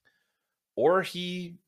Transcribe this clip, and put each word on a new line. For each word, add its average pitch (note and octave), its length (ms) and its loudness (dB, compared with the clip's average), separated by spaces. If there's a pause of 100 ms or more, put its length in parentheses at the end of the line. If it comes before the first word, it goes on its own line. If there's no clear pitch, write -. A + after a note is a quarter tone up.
(760)
Or E3+ 260 4
he, F3+ 540 -8 (120)